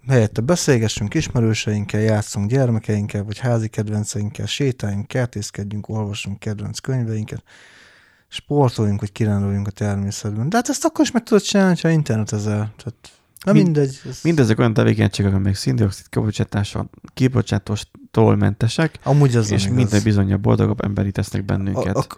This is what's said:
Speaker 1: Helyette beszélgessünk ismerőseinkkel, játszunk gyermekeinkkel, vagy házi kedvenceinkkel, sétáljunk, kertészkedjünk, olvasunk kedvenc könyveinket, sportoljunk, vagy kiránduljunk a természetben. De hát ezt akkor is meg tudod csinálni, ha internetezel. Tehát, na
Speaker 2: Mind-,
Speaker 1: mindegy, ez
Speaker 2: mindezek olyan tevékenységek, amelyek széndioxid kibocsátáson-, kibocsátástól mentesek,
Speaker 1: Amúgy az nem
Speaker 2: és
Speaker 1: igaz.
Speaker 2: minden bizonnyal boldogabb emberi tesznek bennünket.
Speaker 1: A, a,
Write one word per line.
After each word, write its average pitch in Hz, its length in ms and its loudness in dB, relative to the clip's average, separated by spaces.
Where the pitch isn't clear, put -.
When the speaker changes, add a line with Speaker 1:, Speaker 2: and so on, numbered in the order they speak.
Speaker 1:
Helyette 113 340 2
beszélgessünk 117 720 0
ismerőseinkkel, 110 880 -2
játszunk 107 480 0
gyermekeinkkel, 110 760 0
vagy 104 140 -8
házi 117 300 0
kedvenceinkkel, 104 800 -4
sétáljunk, 104 640 -4
kertészkedjünk, 104 800 -6
olvasunk 104 500 -6
kedvenc 104 400 -8
könyveinket, 113 640 -6
sportoljunk, 117 720 0
vagy 104 120 -8
kiránduljunk 101 560 0
a 101 40 -6
természetben. 104 800 -4
De 214 60 -2
hát 240 140 0
ezt 277 160 -4
akkor 311 200 2
is - 60 -6
meg 226 120 0
tudod 208 200 2
csinálni, 190 380 4
ha 160 80 2
internetezel. 107 880 0
Tehát, - 180 -12
na 196 80 2
Speaker 2:
Mind-, 208 140 8
Speaker 1:
mindegy, 147 340 0
ez 123 140 -12
Speaker 2:
mindezek 131 360 4
olyan 117 140 2
tevékenységek, 107 600 2
amelyek 98 240 0
széndioxid 117 520 -2
kibocsátáson-, 104 800 -4
kibocsátástól 110 1200 0
mentesek, 113 680 0
Speaker 1:
Amúgy 139 320 4
az 110 120 2
nem - 100 0
Speaker 2:
és 98 80 2
Speaker 1:
igaz. 123 120 0
Speaker 2:
minden 104 260 2
bizonnyal 101 340 2
boldogabb 104 460 2
emberi 101 280 -2
tesznek 101 340 -4
bennünket. 98 500 -2
Speaker 1:
A, 127 40 0
a, 135 60 -2